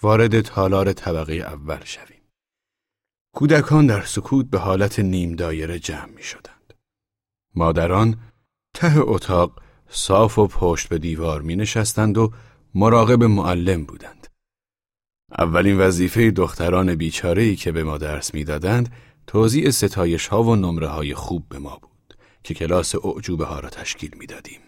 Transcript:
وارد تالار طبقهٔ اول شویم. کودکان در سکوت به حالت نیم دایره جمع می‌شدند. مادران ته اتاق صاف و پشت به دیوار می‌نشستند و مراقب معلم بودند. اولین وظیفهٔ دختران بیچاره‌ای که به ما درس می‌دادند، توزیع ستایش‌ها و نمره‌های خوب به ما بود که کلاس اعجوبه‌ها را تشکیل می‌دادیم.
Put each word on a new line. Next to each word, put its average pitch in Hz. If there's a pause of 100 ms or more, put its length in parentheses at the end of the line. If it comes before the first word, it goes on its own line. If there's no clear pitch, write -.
وارد 110
تالار 98
طبقهٔ 80
اول 73
شویم. - (1120)
کودکان 151
در 104
سکوت 131
به 95
حالت 98
نیم 92
دایره 82
جمع -
می‌شدند. - (800)
مادران 87 (560)
ته 156
اتاق 90 (260)
صاف 104
و 104
پشت 85
به 85
دیوار 80
می‌نشستند 107
و 110 (420)
مراقب 113
معلم 90
بودند. - (1120)
اولین 87
وظیفهٔ 95
دختران 90
بیچاره‌ای 87
که 87
به 80
ما 76
درس 76
می‌دادند، 82 (340)
توزیع 117
ستایش‌ها 95
و 117
نمره‌های 78
خوب -
به 69
ما 71
بود - (240)
که 82
کلاس 85
اعجوبه‌ها 80
را -
تشکیل -
می‌دادیم. -